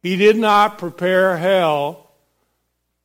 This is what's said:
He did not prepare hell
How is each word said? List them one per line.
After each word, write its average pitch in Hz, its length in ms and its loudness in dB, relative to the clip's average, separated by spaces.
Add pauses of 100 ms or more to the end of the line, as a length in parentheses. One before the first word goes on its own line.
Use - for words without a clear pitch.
He 180 140 -4
did 208 220 2
not 208 420 0
prepare 185 580 -2
hell 165 720 -2 (960)